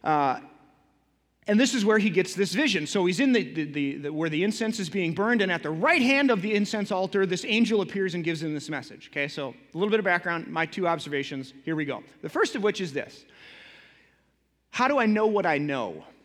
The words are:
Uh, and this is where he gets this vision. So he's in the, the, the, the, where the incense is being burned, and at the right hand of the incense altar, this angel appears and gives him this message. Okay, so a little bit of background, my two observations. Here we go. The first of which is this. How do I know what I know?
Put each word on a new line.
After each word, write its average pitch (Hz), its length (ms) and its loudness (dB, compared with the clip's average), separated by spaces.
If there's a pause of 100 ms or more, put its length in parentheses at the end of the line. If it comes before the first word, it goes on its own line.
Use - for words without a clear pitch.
Uh, 139 360 2 (1080)
and 208 120 4
this 262 140 4
is 240 100 0
where 214 140 6
he 214 120 4
gets 175 260 0
this 180 180 0
vision. 196 320 0
So 190 200 0
he's 175 140 2
in 269 120 4
the, 233 100 4
the, 160 220 -6
the, 143 340 -4
the, 143 160 -8
where 160 160 -2
the 156 140 0
incense 220 360 -2
is 180 100 -6
being 170 240 -2
burned, 214 280 2
and 190 100 0
at 170 120 -2
the 151 80 -4
right 269 300 2
hand 269 280 4
of 214 120 2
the 214 120 -2
incense 208 380 0
altar, 190 340 0
this 180 200 -4
angel 214 360 2
appears 190 320 -4
and 175 100 -4
gives 160 200 -4
him 156 100 -4
this 147 160 -8
message. - 420 -10
Okay, 143 160 -4
so 139 280 -8 (180)
a 156 40 -8
little 202 120 0
bit 214 100 4
of 196 60 -2
background, 175 420 0
my 160 180 -2
two 175 220 -4
observations. 143 680 -4 (100)
Here 160 120 -4
we 151 100 -2
go. 131 180 -8 (180)
The - 80 -10
first - 260 0
of 220 80 -2
which 208 160 0
is 175 140 -6
this. - 320 -10 (1400)
How 247 180 0
do 285 120 2
I 233 60 4
know 214 200 4
what 208 200 2
I 156 120 4
know? 123 460 -4 (220)